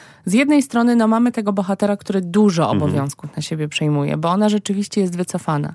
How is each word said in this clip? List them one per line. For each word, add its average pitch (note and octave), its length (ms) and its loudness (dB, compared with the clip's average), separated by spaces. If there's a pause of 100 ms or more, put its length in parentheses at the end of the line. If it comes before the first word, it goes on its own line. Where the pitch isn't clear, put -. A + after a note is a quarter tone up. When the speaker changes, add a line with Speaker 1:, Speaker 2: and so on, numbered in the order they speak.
(240)
Speaker 1:
z F3+ 80 -2
jednej C#4 300 4
strony, A#3+ 340 2
no, A3+ 120 4
mamy A#3 240 2
tego G#3 200 -2
bohatera, G3+ 440 0
który G3 240 -4
dużo F3+ 420 2
Speaker 2:
Mhm. D3 200 0
Speaker 1:
obowiązków C#3+ 540 -4
na D#3 60 -6
siebie D3+ 260 -6
przejmuje, D3 480 -2
bo D#3 120 -2
ona G3+ 200 2
rzeczywiście G3+ 520 -2
jest F3+ 160 -2
wycofana. D#3 580 -4